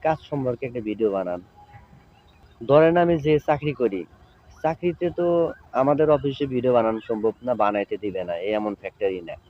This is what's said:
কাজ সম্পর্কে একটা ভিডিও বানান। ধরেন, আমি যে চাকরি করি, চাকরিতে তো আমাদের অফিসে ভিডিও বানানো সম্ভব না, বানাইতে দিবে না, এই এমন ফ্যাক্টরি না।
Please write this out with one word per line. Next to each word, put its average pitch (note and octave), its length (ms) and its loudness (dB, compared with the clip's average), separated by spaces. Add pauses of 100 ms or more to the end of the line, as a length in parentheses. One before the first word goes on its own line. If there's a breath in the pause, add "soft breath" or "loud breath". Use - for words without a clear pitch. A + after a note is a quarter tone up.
কাজ D#3 120 0 (120)
সম্পর্কে B2+ 360 -4
একটা A#2+ 140 -8
ভিডিও G#2+ 300 -2
বানান। F2+ 300 -4 (1200)
ধরেন, D#3 380 6
আমি E3+ 200 4
যে D3+ 160 2 (120)
চাকরি D3 260 -2
করি, G#2+ 280 -2 (600)
চাকরিতে E3 480 -2
তো F3 160 -2 (460)
আমাদের C#3+ 380 2
অফিসে C#3 360 0
ভিডিও B2+ 260 0
বানানো A2+ 280 2
সম্ভব A2 420 -2
না, B2 120 -2
বানাইতে G#2 420 0
দিবে F#2 280 -6
না, F2 100 -6 (120)
এই G#2+ 80 -2
এমন G#2+ 200 -2
ফ্যাক্টরি F#2+ 480 -6
না। D#2 140 -14 (140)